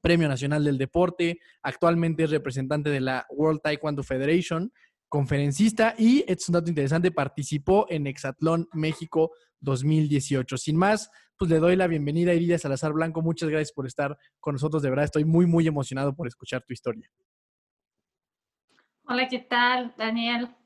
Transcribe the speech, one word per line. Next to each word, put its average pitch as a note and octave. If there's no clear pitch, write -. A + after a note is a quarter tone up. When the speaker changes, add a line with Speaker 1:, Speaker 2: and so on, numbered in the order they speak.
Speaker 1:
Premio E3
Nacional C#3+
del C#3+
Deporte, E3+
actualmente E3
es D3+
representante C#3+
de C#3
la C3
World D#3
Taekwondo D3
Federation, E3
conferencista D3
y, A#3+
este F#3+
es -
un E3+
dato E3+
interesante, D#3+
participó D3+
en D3+
Hexatlón E3
México D#3+
dos C3+
mil D#3
dieciocho. C3+
Sin D3+
más, G#3
pues F3
le D#3+
doy F3
la F#3
bienvenida D#3+
a F3
Iridia E3+
Salazar D3
Blanco. D#3+
Muchas E3
gracias D3+
por C3+
estar C#3
con D3
nosotros. D3
De C3+
verdad, C#3+
estoy D3+
muy, E3
muy E3
emocionado C#3
por B2+
escuchar B2
tu -
historia. A2+
Speaker 2:
Hola, B3+
¿qué B3+
tal, B3
Daniel? A#3